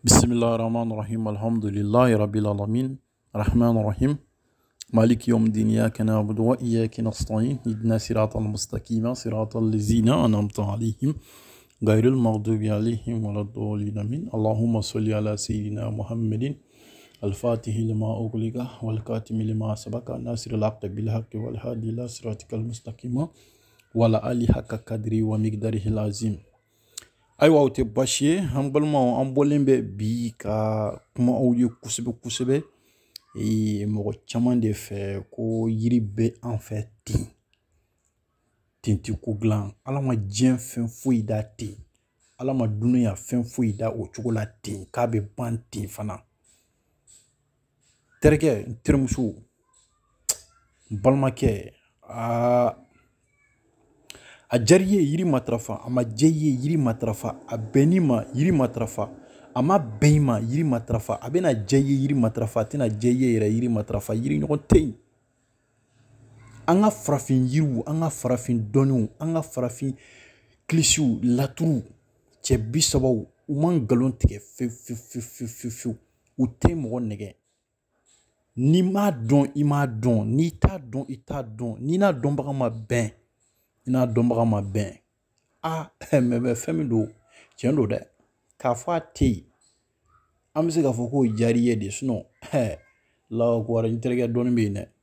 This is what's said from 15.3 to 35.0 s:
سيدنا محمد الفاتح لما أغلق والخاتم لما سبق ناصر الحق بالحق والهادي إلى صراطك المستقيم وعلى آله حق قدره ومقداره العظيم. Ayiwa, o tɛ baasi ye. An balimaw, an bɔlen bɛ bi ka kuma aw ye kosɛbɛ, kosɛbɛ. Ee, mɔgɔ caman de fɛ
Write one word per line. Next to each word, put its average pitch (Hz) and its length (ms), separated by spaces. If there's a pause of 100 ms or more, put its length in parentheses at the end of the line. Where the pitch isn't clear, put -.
سيدنا 107 520
محمد 110 540 (800)
الفاتح 113 520 (140)
لما 110 200 (120)
أغلق 113 360 (260)
والخاتم 110 580
لما 107 340
سبق 120 320 (180)
ناصر 117 300
الحق 110 300
بالحق 110 500
والهادي 117 540
إلى 120 180
صراطك - 460
المستقيم 120 720 (680)
وعلى 113 220 (140)
آله 120 240
حق - 160 (180)
قدره 110 340
ومقداره 107 640
العظيم. 107 480 (1040)
Ayiwa, 151 220
o 135 80
tɛ 131 140
baasi 123 420
ye. 160 100 (200)
An 139 160
balimaw, 135 500
an 135 120
bɔlen 143 320
bɛ 135 100 (220)
bi 113 400
ka 104 160 (600)
kuma 123 200
aw 123 200
ye 120 140 (140)
kosɛbɛ, 120 300 (100)
kosɛbɛ. 131 420 (720)
Ee, 107 500
mɔgɔ 107 260 (160)
caman 123 320
de 107 140
fɛ 98 560